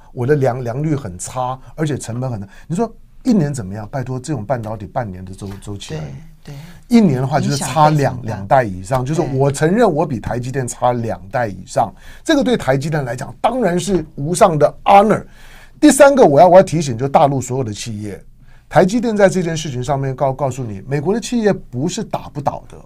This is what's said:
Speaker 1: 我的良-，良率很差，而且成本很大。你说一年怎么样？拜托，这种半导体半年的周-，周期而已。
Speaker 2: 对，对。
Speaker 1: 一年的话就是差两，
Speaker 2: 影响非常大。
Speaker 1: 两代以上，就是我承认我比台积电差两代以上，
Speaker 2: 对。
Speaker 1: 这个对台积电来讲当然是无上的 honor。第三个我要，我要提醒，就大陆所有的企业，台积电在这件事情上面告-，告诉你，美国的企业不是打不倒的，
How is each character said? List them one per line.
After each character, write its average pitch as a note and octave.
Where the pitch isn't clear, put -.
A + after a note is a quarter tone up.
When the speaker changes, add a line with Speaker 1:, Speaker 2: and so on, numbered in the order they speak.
Speaker 1:
我 B2
的 D3
良-， C3
良 A#2
率 D#3
很 F2+
差， B2+
而 D3+
且 D3
成 A#2
本 C3
很 G#2+
大。 G2+
你 E3
说 A3+
一 B3+
年 D3
怎 A#2
么 F#2+
样？ G#2
拜 C3+
托， B2+
这 D3+
种 G#2+
半 A#2+
导 G#2+
体 G#2
半 A#2
年 F#2
的 F#2+
周-， G2+
周 G#2
期 -
而 D3+
已。 C#3+
Speaker 2:
对， C#3+
对。 -
Speaker 1:
一 A#3
年 C#3
的 C3+
话 C#3+
就 -
是 C#3+
差 D3+
两， -
Speaker 2:
影 D3+
响 A#2+
非 A2
常 G#2+
大。 -
Speaker 1:
两 G2
代 C3+
以 F#2+
上， B2+
就 C#3+
是 F3
我 C#3
承 D#3
认 G#3
我 D#3
比 B2
台 A2+
积 B2
电 B2+
差 B2
两 A2
代 A#2+
以 F#2
上， A2+
Speaker 2:
对。 -
Speaker 1:
这 D#4+
个 C#4
对 A#3+
台 C#3
积 C#3+
电 D3+
来 B2
讲 A#2
当 B3
然 F3
是 E3+
无 C#3+
上 F3
的 D3
honor。 G3+
第 D4
三 C#4
个 B3+
我 C#3+
要， F3
我 F3
要 F#3+
提 E3+
醒， C3+
就 C3+
大 C#3+
陆 C#3
所 B2
有 C3
的 G#2+
企 G#2
业， G2
台 E3+
积 G#3+
电 A3
在 G3
这 F#3
件 E3
事 D#3
情 B2
上 C3+
面 C3+
告-， C3+
告 C3+
诉 C3+
你， G#2
美 C#3+
国 F3
的 A#3
企 A#3+
业 G#3
不 C3+
是 G3+
打 -
不 -
倒 -
的， -